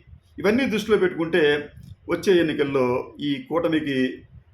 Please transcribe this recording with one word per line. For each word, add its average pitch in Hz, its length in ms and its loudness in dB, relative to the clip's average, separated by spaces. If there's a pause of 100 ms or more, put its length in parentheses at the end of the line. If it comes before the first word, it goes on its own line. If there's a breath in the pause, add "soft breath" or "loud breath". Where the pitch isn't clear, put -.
(380)
ఇవన్నీ 233 280 2
దృష్టిలో 208 300 0
పెట్టుకుంటే 160 720 2 (400)
వచ్చే 175 320 2
ఎన్నికల్లో 139 800 0
ఈ 139 280 -4
కూటమికి, 151 720 0 (320)